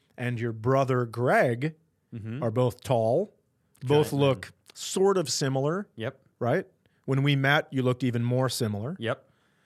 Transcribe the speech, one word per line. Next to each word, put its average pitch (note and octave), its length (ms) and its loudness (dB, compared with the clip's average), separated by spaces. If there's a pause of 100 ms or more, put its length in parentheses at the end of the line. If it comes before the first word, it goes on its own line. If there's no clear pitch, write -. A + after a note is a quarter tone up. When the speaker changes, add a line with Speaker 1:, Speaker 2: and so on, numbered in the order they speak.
(180)
Speaker 1:
and B2 220 -6
your A#2 140 -4
brother B2+ 520 2
Greg C3 680 0 (400)
Speaker 2:
Mm-hmm. A2+ 280 -10
Speaker 1:
are A#2 80 0
both B2 320 0
tall, B2+ 500 0 (520)
both D3 260 4
Speaker 2:
Giant C#3 100 0
Speaker 1:
look C3 240 2
Speaker 2:
men. - 60 -20 (220)
Speaker 1:
sort F#3+ 440 2
of E3+ 120 -2
similar. C#3+ 580 -2 (100)
Speaker 2:
Yep. A2 200 -8 (220)
Speaker 1:
Right? D3+ 260 0 (400)
When C3+ 180 0
we C#3+ 120 4
met, C#3 360 2
you C3 120 -2
looked B2 200 0
even A#2+ 200 0
more B2 260 0
similar. A2 500 -4
Speaker 2:
Yep. A2+ 240 -6 (420)